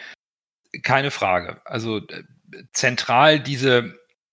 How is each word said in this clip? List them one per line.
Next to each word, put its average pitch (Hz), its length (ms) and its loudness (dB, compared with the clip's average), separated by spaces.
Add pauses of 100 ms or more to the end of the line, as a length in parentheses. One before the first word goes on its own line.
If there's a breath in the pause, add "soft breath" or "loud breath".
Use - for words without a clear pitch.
(840 loud breath)
Keine 139 300 0
Frage. 90 520 -2
Also, 113 340 -6
äh, - 260 -14 (480)
zentral 131 640 2
diese 123 560 0 (380)